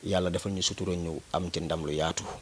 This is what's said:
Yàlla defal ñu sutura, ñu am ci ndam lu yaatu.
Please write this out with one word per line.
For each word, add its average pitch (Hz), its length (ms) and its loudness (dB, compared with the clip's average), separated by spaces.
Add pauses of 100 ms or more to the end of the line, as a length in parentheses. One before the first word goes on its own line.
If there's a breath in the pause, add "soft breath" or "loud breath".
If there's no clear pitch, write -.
Yàlla 90 260 4
defal 98 220 0
ñu 95 100 0
sutura, 92 320 0
ñu 82 260 -2 (120)
am 87 180 2
ci 82 100 -2
ndam 80 260 -2
lu 73 80 0
yaatu. 78 300 0 (160)